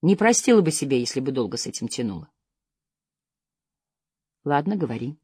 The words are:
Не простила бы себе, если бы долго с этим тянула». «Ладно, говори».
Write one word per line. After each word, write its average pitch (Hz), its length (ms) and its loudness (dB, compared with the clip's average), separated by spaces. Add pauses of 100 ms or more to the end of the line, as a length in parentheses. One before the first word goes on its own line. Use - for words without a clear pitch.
Не 180 140 4
простила 233 460 4
бы 160 100 2
себе, 135 260 0
если 123 220 -2
бы 131 100 -4
долго 123 260 -4
с - 120 -6
этим - 180 -8
тянула». 101 420 -6 (2250)
«Ладно, 147 320 0
говори». 131 500 -6